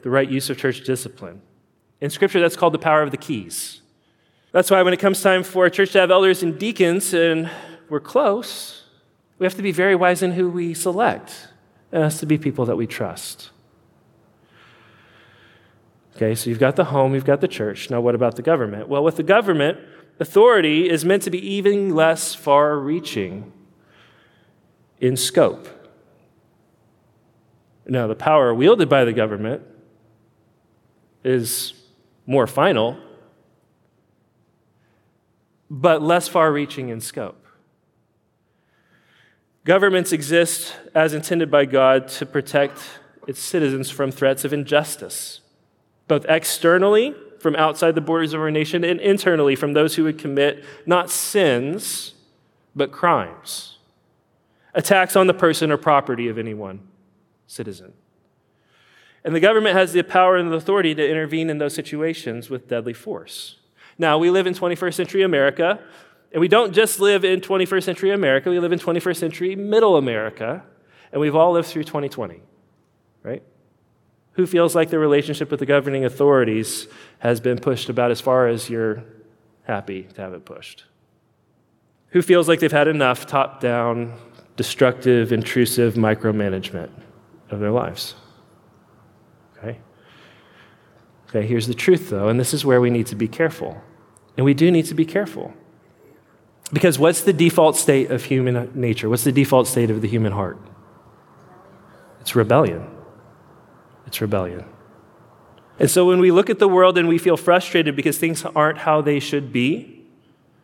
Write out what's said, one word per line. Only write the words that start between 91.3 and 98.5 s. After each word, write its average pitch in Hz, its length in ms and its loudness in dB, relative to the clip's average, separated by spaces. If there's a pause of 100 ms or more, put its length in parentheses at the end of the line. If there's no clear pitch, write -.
here's 117 200 -2
the 123 60 -2
truth, - 360 2
though, 101 180 -2
and 113 100 2
this 127 160 -2
is 143 120 -4
where 123 160 4
we 123 80 2
need 117 180 -2
to 104 80 -10
be 110 140 -4
careful. - 520 -6 (540)
And 131 80 0
we 139 100 4
do 165 160 4
need 165 180 2
to 165 60 -10
be 160 120 0
careful. - 480 -8 (1200)
Because 147 260 2
what's 160 220 2
the 196 100 2
default 160 460 4
state 139 340 2
of 123 140 -4
human 123 500 -2